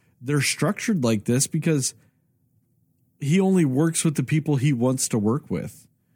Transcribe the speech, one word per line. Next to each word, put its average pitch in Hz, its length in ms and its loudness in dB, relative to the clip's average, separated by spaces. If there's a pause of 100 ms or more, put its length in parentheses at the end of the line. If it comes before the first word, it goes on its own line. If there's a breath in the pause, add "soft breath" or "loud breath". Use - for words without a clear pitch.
(200)
they're 139 220 -2
structured 196 600 -2
like 113 220 0
this 123 220 0
because 156 480 -2 (1300)
he 151 200 2
only 190 240 4
works 147 400 0
with 156 120 0
the 139 60 0
people 147 340 0
he 139 160 2
wants 127 360 0
to 120 100 -2
work 110 320 -2
with. - 360 -8 (300)